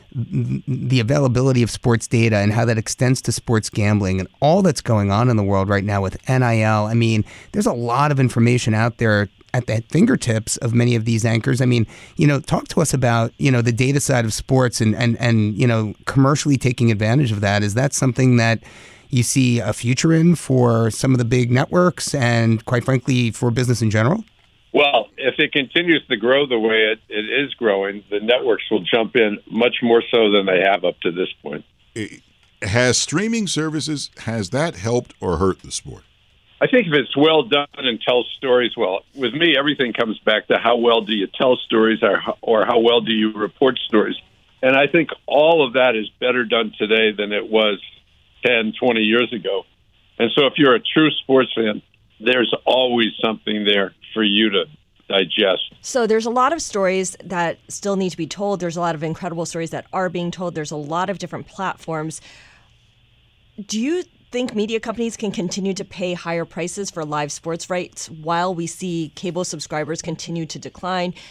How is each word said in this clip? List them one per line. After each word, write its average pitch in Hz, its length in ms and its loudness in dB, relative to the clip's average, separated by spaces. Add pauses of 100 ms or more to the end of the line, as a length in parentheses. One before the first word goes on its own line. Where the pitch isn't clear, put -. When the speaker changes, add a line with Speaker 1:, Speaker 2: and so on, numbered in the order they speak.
(120)
Speaker 1:
th-, 127 520 -4
the 131 360 0
availability 131 600 2
of 110 80 0
sports - 380 -2
data 113 300 2
and 101 160 2
how 113 120 0
that 117 120 0
extends 127 460 -2
to 120 100 -2
sports - 360 -2
gambling 101 500 0
and 92 100 -8 (100)
all 165 220 2
that's 175 200 0
going 101 300 0
on 117 180 2
in 117 60 2
the 104 80 2
world 98 240 0
right 101 160 2
now 101 180 0
with 95 160 -4 (120)
N 131 120 2
I 117 200 2
L? 107 260 2
I 113 60 -4
mean, 113 320 2 (260)
there's 208 160 0
a 185 60 0
lot 123 380 0
of 135 80 0
information 120 540 2
out 113 240 0
there 104 300 2 (240)
at 123 140 -4
the 113 240 -2
fingertips 147 680 0
of 117 180 -2
many 120 180 4
of 110 120 0
these 113 200 0
anchors. 117 340 0
I 131 60 2
mean, 120 220 2 (300)
you 151 100 4
know, 139 120 2
talk - 280 -4
to - 140 0
us 147 120 0
about, 117 460 0
you 143 100 2
know, 120 140 2
the 120 80 0
data 131 280 0
side 123 240 0
of 110 80 -2
sports 127 480 0
and, 110 160 2
and, 117 240 0
and, 110 380 2
you 131 80 2
know, 110 300 0 (100)
commercially 139 500 2
taking 120 360 2
advantage 110 400 2
of 101 100 -2
that. 104 220 2
Is 101 100 -2
that 135 200 0
something 127 440 2
that 113 220 2 (500)
you 123 140 2
see 123 340 2
a 107 160 -2
future 131 400 0
in 165 220 4
for 120 560 2
some 131 220 0
of 127 40 2
the 120 80 0
big 120 240 2
networks 170 640 0
and, 117 520 2
quite 120 180 -2
frankly, 123 480 0
for 123 180 -2
business 120 320 0
in 110 80 2
general? 120 340 0 (480)
Speaker 2:
Well, 139 360 2 (100)
if 131 220 -2
it 147 120 2
continues 151 580 0
to 127 60 0
grow 131 300 2
the 123 140 0
way 110 320 2
it, 110 80 -4 (100)
it 107 160 -4
is 127 300 -2
growing, 101 560 -2
the 101 80 -2
networks 117 500 0
will 101 120 0
jump 110 340 0
in 107 240 2 (100)
much 113 320 0
more 117 300 4
so 113 180 4
than 101 160 2
they 92 160 2
have 98 240 2
up 87 160 -2
to 90 100 -2
this 87 180 -4 (120)
point. 73 240 -10 (300)
Speaker 3:
It, 107 260 -12 (400)
has 120 380 2
streaming 214 480 -2
services, 151 720 -6
has 113 320 -6
that 151 240 -4
helped 120 440 -4
or 90 180 -2
hurt 92 260 0
the - 80 -16
sport? - 320 -12 (580)
Speaker 2:
I - 60 0
think 240 200 2
if 170 60 -2
it's 135 220 0
well 151 280 4
done 143 240 0 (100)
and 120 240 -4
tells 123 360 0
stories 123 380 0
well, 98 280 -2 (120)
with 123 180 -4
me, 160 240 2
everything 135 360 -2
comes 110 260 -2
back 107 280 0
to 110 100 2
how 117 180 2
well 117 240 4
do 104 140 -4
you 98 120 0
tell 127 300 2
stories 113 480 2
or, 98 180 2 (200)
or 110 240 2
how 120 140 2
well 117 200 4
do 110 140 -4
you 110 180 0
report 107 560 0
stories. 101 300 0 (440)
And 131 140 4
I 143 120 4
think 165 220 2 (160)
all 151 400 4
of 117 80 -6
that 127 220 4
is 107 140 -6 (100)
better 123 240 0
done 113 340 -2
today 110 360 2
than 104 180 -4
it 104 180 -4
was 107 320 2 (640)
ten, 113 320 0
twenty 113 260 2
years 113 280 2
ago. 95 340 -6 (520)
And 117 180 0
so 143 120 4
if 127 100 -2
you're 135 180 6
a 110 60 0
true 156 300 2
sports 131 440 2
fan, 110 260 -2 (380)
there's 117 340 0 (120)
always 120 480 2 (100)
something 107 400 -4
there 101 300 0 (200)
for 110 80 -2
you 104 280 2
to 92 160 -2 (420)
digest. 98 720 0
Speaker 4:
So 240 260 -2
there's 220 200 0
a 240 40 -4
lot 254 220 2
of 330 100 -4
stories 190 640 -2
that 175 340 -4 (120)
still 202 260 -6
need 190 140 -2
to - 80 -14
be 160 100 -6
told. 202 320 -6
There's 170 160 -6
a 175 60 -6
lot 165 140 -2
of 151 80 -10
incredible 165 420 -6
stories 165 240 -8
that - 240 -10
are 185 160 -2
being 175 200 -6
told. 175 260 -8
There's 151 160 -8
a 160 40 -10
lot 160 340 -6
of 185 100 -6
different 156 280 -12
platforms. 160 720 -8 (1500)
Do 214 140 -6
you 330 240 -2 (280)
think 247 220 -4
media 220 260 -2
companies 226 380 -6
can 202 140 -6
continue 190 420 -4
to 190 100 -8
pay 180 300 -6
higher 170 320 -6
prices 180 460 -8
for 165 120 -8
live 147 280 -6
sports 165 360 -10
rights - 440 -8
while 170 420 -4
we 165 140 -6
see 165 480 -6
cable 180 280 -6
subscribers 156 600 -8
continue 165 420 -8
to 175 140 -14
decline, 180 560 -6 (160)